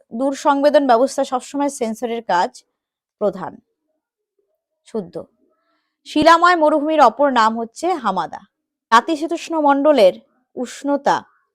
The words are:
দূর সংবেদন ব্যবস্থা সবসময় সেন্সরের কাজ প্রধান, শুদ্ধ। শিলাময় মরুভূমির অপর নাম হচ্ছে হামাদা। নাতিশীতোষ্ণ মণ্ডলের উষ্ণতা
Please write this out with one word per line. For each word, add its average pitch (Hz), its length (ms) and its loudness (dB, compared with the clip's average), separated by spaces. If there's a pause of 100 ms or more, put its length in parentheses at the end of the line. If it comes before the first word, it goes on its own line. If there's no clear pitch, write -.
(140)
দূর 269 200 -4
সংবেদন 285 520 2
ব্যবস্থা 262 380 2
সবসময় 277 440 -6
সেন্সরের 233 540 -8
কাজ 185 420 -4 (540)
প্রধান, 185 380 -6 (1300)
শুদ্ধ। 175 400 -12 (840)
শিলাময় 339 500 4
মরুভূমির 302 440 0
অপর 269 300 4
নাম 226 280 0
হচ্ছে 311 340 -6
হামাদা। 190 460 -6 (540)
নাতিশীতোষ্ণ 320 680 -2
মণ্ডলের 277 520 4 (420)
উষ্ণতা 277 680 -4 (300)